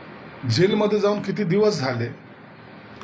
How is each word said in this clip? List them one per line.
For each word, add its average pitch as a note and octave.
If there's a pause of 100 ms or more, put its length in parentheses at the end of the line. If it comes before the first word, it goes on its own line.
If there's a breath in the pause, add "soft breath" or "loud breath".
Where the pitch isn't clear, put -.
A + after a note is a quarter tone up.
(500)
जेलमध्ये G#3
जाऊन G#3
किती G3
दिवस G3+
झाले, A#2+ (800)